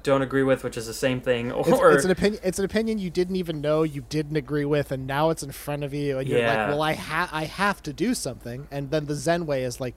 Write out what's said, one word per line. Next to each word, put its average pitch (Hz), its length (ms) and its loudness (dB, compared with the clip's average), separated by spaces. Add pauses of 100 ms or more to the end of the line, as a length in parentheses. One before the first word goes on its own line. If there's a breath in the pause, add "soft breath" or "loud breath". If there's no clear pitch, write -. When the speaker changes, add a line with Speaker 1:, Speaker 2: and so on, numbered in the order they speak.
Speaker 1:
don't 135 200 2
agree 135 220 0
with, 131 200 2
which 123 140 -6
is 113 100 -8
the 113 60 -8
same 127 260 0
thing, 123 320 0
Speaker 2:
It's, 135 160 0
Speaker 1:
or 185 240 8
Speaker 2:
it's 139 140 6
an 185 60 2
opinion. 202 300 2
It's 185 160 -2
an 196 60 -2
opinion 220 340 0
you 185 120 -4
didn't 185 260 0
even 165 240 -4
know 151 240 2
you 143 240 -4
didn't 151 300 -2
agree 147 260 0
with, 143 300 0
and 131 120 -6
now 143 240 2
it's 160 140 -2
in 139 80 -10
front 147 320 -6
of 139 100 -6
you, 143 260 -2
and 135 100 -4
you're 123 100 4
like, 117 80 4
Speaker 1:
Yeah. 110 220 2
Speaker 2:
"Well, 147 120 0
I 156 120 2
ha-, 175 400 -2
I 156 100 -4
have 190 400 -2
to 151 80 -6
do 175 220 0
something." 127 580 -8
And 143 200 -6
then 151 160 0
the 147 80 -2
Zen 165 300 0
way 135 200 0
is 123 160 -6
like, 127 160 -6